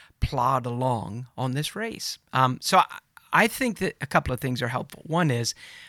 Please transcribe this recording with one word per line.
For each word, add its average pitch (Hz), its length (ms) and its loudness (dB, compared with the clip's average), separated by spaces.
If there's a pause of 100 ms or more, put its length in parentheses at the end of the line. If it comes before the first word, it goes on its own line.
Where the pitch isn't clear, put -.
(200)
plod 127 460 2
along 120 600 -2 (100)
on 127 160 -2
this 147 220 -2
race. - 440 -8 (140)
Um, 127 280 2
so - 180 4
I, 160 60 6 (480)
I 190 160 6
think 233 300 -2
that 185 220 -2
a 135 60 -6
couple - 280 2
of - 60 -6
things 123 220 -2
are 120 60 -2
helpful. - 380 -6
One 165 240 2
is 117 240 0 (340)